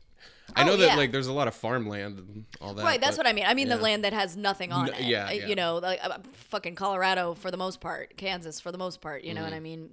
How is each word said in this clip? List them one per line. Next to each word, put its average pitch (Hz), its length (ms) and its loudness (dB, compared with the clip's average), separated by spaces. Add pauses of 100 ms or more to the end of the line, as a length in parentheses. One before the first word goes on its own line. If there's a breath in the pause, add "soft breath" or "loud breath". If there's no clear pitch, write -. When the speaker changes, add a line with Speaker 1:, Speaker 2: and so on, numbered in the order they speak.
(580 loud breath)
Speaker 1:
I 131 60 8
know 180 100 8
Speaker 2:
Oh, 202 40 6
Speaker 1:
that, 185 100 10
Speaker 2:
yeah. 196 80 8
Speaker 1:
like, 139 160 4
there's 131 160 0
a 131 60 -2
lot 139 160 2
of 110 60 -2
farmland 104 640 -4
and 101 280 -14 (160)
all 101 140 -8
that, - 100 -4
Speaker 2:
Right, 262 160 2
that's 285 160 2
Speaker 1:
but, 302 80 2
Speaker 2:
what 240 40 6
I 220 40 6
mean. 202 120 -2
I 214 100 6
mean 269 120 2
the 240 80 2
Speaker 1:
yeah. 214 60 0
Speaker 2:
land 214 240 2
that 202 80 0
has 190 240 -2
nothing 196 340 -2
on 175 160 0
Speaker 1:
N-, 117 140 -4
Speaker 2:
it. 123 80 -2
Speaker 1:
yeah, 107 180 0
Speaker 2:
Uh, - 40 -4
Speaker 1:
yeah. 208 160 -4
Speaker 2:
you 202 80 -2
know, 170 240 0
like, 180 220 -2
uh, 180 160 -4 (140)
fucking 175 440 -8
Colorado 185 580 0
for 185 180 -8
the 180 60 -4
most 185 240 -6
part, 156 340 -8
Kansas 175 460 -8
for 175 100 -10
the 180 60 -10
most 185 240 -8
part, 147 240 -10
you 165 80 -8
know 160 100 -6
what 160 80 -8
I 160 60 -8
Speaker 1:
Mm-hmm. 160 60 -12
Speaker 2:
mean? 160 300 -12